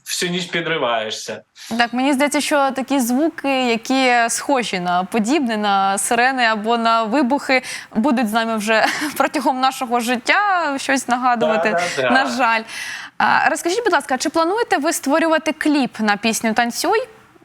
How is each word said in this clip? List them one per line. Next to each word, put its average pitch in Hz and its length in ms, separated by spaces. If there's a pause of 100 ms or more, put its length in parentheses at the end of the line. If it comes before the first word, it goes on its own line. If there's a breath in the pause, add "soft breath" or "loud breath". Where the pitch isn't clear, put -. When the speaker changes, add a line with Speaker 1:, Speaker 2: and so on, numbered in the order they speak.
Speaker 1:
всю - 260
ніч 170 140
підриваєшся. 117 960 (360 loud breath)
Speaker 2:
Так, 240 160
мені 262 200
здається, 285 280
що 277 300
такі 269 280
звуки, 262 680
які 240 600
схожі 233 500
на 180 240
подібне, 226 540
на 196 400
сирени 247 480
або 220 320
на 226 260
вибухи, 254 580 (340 loud breath)
будуть 226 340
з 208 40
нами 226 240
вже 214 280 (140)
<laughs> 285 180
протягом 262 420
нашого 254 400
життя 302 800
щось 269 300
нагадувати, 226 640
Speaker 1:
Да, 180 100 (140)
да, - 60
да. 247 80
Speaker 2:
на 262 220
жаль. 226 300 (560 loud breath)
А, - 320
розкажіть, 349 340
будь 381 100
ласка, 277 240
чи 311 120
плануєте 370 480
ви 320 160
створювати 311 580
кліп 294 480
на 208 180
пісню 220 360
«Танцюй»? 302 540 (380)